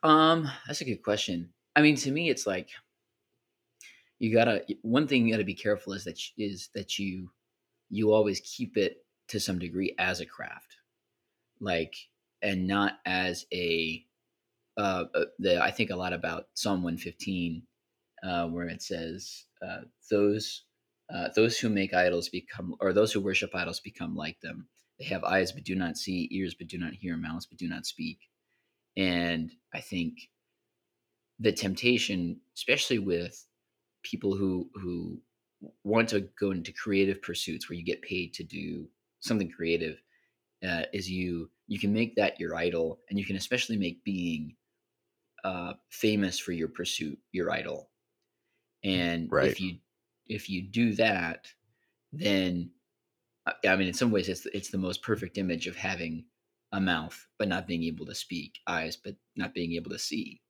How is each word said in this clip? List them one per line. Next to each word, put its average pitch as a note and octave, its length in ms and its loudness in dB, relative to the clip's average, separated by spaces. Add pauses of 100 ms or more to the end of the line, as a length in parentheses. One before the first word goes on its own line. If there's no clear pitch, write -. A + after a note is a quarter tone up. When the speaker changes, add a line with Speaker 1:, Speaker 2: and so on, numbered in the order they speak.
Speaker 1:
Um, D#3+ 480 8 (160)
that's D3 160 -6
a D#3+ 40 -6
good A2 180 -4
question. F2+ 500 0 (220)
I D3+ 80 8
mean, D3+ 140 8
to C3+ 120 -2
me, D#3 220 0
it's - 160 -2
like, F#2 220 -2 (1500)
you A2 160 0
gotta, A2+ 340 6
y-, G#2 140 -4
one C3 260 4
thing B2+ 200 6
you A2 60 6
gotta G#2+ 100 2
be F#2+ 100 -2
careful G2+ 400 0
is G2 120 -8
that - 120 -8
sh-, - 220 -10
is G2+ 340 -4
that G2+ 240 -6
you, F#2 320 -6 (640)
you G#2+ 200 4
always G#2 280 6
keep - 360 -8
it F#2+ 300 0 (220)
to G#2+ 120 -2
some F#2 200 -2
degree F2 400 -2
as F#2 200 0
a C#2+ 60 -6
craft, - 520 -14 (840)
like, E2+ 360 0 (460)
and F#2+ 240 0
not G2+ 280 4 (120)
as F#2 480 0
a, E2 500 0 (760)
uh, F#2+ 260 2 (100)
uh, E2 120 2 (120)
the, F2 260 4
I G#2 60 4
think G2+ 220 -2
a F2+ 40 -4
lot F2+ 180 -2
about E2 420 -6
Psalm G2 260 0
one E2+ 160 -2
fifteen, E2+ 640 -4 (640)
uh, F2 240 0
where E2+ 200 -4
it E2 140 -10
says, E2 640 -8 (180)
uh, F2+ 180 -10 (280)
"Those, G#2 540 2 (500)
uh, F2+ 220 -2
those A#2 240 6
who A#2+ 100 2
make G2 240 2
idols F2+ 360 4
become, F2+ 500 -8
or F#2+ 140 2
those G#2 180 6
who G#2 100 0
worship F#2+ 320 0
idols F2+ 260 -4
become E2 360 -8
like D#2 240 -6
them. - 280 -12 (300)
They - 80 -14
have F#2+ 180 -4
eyes F#2 280 4
but - 140 -14
do F#2+ 100 -2
not F2 220 -2
see, F2+ 340 -2
ears F#2 240 -4
but E2+ 120 -14
do F2+ 100 -10
not E2+ 160 -6
hear, F2+ 240 -6
mouths D#2+ 280 -6
but - 140 -20
do F2 80 -6
not - 180 -8
speak." D#2+ 320 -6 (800)
And F2 540 2 (220)
I D#2+ 80 -8
think - 480 -6 (1120)
the A2 120 4
temptation, G2 880 0 (140)
especially B2+ 440 0
with F2+ 460 -2 (580)
people - 320 -2
who, F#2+ 380 0
who F2 480 -8 (600)
want A2+ 260 4
to G2 180 0 (120)
go G2 120 2
into F2+ 220 -4
creative G2 480 2
pursuits - 480 -6
where E2+ 80 -6
you E2+ 80 -8
get - 160 -2
paid F2+ 320 -6
to - 100 -10
do D#2+ 460 -8 (320)
something G2+ 280 0
creative, E2 520 -2 (680)
uh, E2+ 240 -2
is F#2+ 180 -6
you, F2+ 400 -2 (180)
you G2+ 120 -4
can G2+ 140 2
make A2+ 240 2
that G2+ 200 2
your E2 180 -4
idol, E2+ 440 0 (100)
and G2+ 80 -2
you G2 60 0
can F#2+ 140 -4
especially A#2 400 -2
make F2 260 -2
being, E2+ 540 -4 (880)
uh, F2+ 280 -4 (160)
famous G#2 480 2
for - 140 -6
your E2 160 -2
pursuit D#2 500 -6 (140)
your F2 180 -2
idol. D2+ 400 -6 (920)
And E2+ 480 2
Speaker 2:
Right. C#2+ 160 6
Speaker 1:
if C2+ 140 2
you, F2+ 160 -4 (500)
if G#2 220 -6
you F#2 140 -2
do G#2+ 320 2
that, F#2+ 520 2 (640)
then, F#2 600 0 (760)
I, - 80 0 (160)
I F#2+ 80 8
mean, F#2+ 100 2
in F2 60 -2
some A#2+ 180 2
ways, F#2+ 160 2
it's, F2+ 200 -4
it's G2 220 -6
the G2 80 -4
most F#2+ 240 -2
perfect G2 360 -2
image F2 300 -2
of F2 100 -10
having E2 480 -6 (480)
a G2 60 -2
mouth E2+ 480 0 (100)
but G#2 120 0
not F2+ 180 0
being E2+ 160 0
able D#2+ 220 -4
to - 100 -10
speak, - 500 -8
eyes E2 300 -2
but G2+ 200 -12 (200)
not F2+ 180 -6
being E2+ 200 -2
able E2 180 -4
to - 80 -8
see - 500 -6